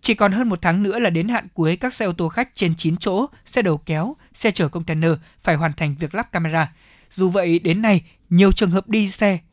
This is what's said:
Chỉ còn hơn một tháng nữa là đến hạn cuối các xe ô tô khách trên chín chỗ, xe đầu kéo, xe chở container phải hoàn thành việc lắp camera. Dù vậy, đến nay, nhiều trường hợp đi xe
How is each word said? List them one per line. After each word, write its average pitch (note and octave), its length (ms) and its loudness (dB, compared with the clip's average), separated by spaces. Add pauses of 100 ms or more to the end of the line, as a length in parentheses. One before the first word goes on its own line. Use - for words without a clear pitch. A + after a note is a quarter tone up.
Chỉ A#3 120 0
còn G#3 180 2
hơn A#3 180 0
một F3+ 120 -2
tháng F#3 220 2
nữa G3+ 160 -2
là A3+ 100 2
đến E3+ 180 0
hạn A#3 260 -4
cuối E3 220 0
các B3+ 180 -6
xe A3+ 120 -4
ô F3+ 80 -2
tô E3+ 160 -2
khách - 260 -4
trên E3+ 200 0
chín E3 220 -2
chỗ, G3+ 280 -2 (200)
xe - 160 -2
đầu E3+ 160 0
kéo, E3 380 -4 (180)
xe - 180 -2
chở E3+ 160 0
container E3 440 -2 (320)
phải E3+ 120 2
hoàn D#3 180 -2
thành D3 260 -4
việc D#3+ 160 -8
lắp - 160 -6
camera. D#3+ 420 -2 (420)
Dù F#3 140 2
vậy, F3 300 2
đến E3+ 220 0
nay, G#3 220 4 (260)
nhiều F#3+ 220 6
trường F#3 200 2
hợp F#3+ 180 -2
đi A3 200 2
xe G3 280 0 (140)